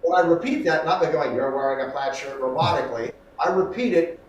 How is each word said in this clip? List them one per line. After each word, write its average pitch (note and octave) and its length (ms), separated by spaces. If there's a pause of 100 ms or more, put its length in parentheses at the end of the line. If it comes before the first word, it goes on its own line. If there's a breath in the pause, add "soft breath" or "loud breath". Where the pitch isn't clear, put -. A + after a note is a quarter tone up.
Well, F3 220
I - 20
repeat E3+ 380
that, D#3+ 200
not F3 180
by - 80
going, C#3+ 240
You're C3+ 200
wearing C3+ 320
a C3 40
plaid C#3 240
shirt, C3+ 260
robotically. B2+ 720 (260)
I - 120
repeat F#3+ 420
it E3+ 260 (100)